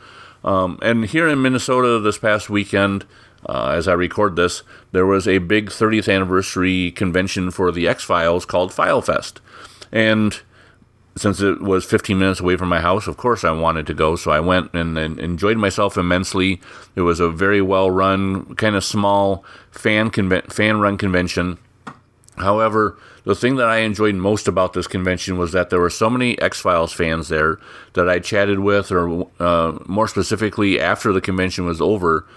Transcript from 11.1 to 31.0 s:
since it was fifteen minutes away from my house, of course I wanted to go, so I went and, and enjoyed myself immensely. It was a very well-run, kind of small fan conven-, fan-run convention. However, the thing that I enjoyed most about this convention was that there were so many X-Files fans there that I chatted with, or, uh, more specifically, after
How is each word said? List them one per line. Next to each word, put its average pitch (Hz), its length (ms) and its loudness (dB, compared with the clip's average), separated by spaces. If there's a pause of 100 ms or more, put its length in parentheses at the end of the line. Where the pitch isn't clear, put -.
since 98 240 0
it 98 200 0
was 92 240 0
fifteen 101 340 0
minutes 95 220 0
away 90 160 0
from 90 120 -2
my 87 120 0
house, 92 260 0
of 87 100 -8
course 117 280 -2
I 82 80 2
wanted 80 340 0
to 80 80 -6
go, 80 220 0
so 85 160 -2
I 76 80 4
went 90 340 0
and, 82 240 -2
and 78 220 -4
enjoyed 87 380 0
myself 101 380 0
immensely. 92 640 0 (360)
It 95 60 0
was 85 180 2
a 85 100 2
very 98 320 2
well-run, 95 920 0
kind 107 180 0
of 98 100 0
small 101 600 0 (260)
fan 110 400 0
conven-, 92 420 0
fan-run 104 460 2
convention. 90 600 -2 (800)
However, 107 640 0 (260)
the 101 120 0
thing 127 200 0
that 123 120 2
I 113 100 2
enjoyed 107 380 2
most 101 320 0
about 92 240 2
this 92 160 -4
convention 92 500 -2
was 87 140 -2
that 90 180 0
there 90 100 2
were 87 80 4
so 110 220 0
many 123 300 0
X-Files 85 520 0
fans 82 360 -2
there 80 320 0 (320)
that 90 160 0
I 90 100 2
chatted 101 400 0
with, 101 320 0
or, 87 380 -2 (100)
uh, 82 480 0
more 107 220 0
specifically, 98 720 0
after 95 320 0